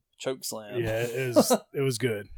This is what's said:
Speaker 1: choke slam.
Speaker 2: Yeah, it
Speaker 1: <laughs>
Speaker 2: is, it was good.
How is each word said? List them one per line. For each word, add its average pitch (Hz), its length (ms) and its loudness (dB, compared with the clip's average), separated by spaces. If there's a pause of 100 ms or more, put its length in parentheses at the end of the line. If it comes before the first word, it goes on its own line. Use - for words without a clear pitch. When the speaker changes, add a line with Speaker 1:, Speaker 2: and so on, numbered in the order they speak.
(180)
Speaker 1:
choke 135 280 -6
slam. 110 340 -6
Speaker 2:
Yeah, 113 220 0
it 120 80 -2
Speaker 1:
<laughs> 117 40 -6 (240)
Speaker 2:
is, 254 140 8 (220)
it 147 80 0
was 131 160 2
good. 107 400 -2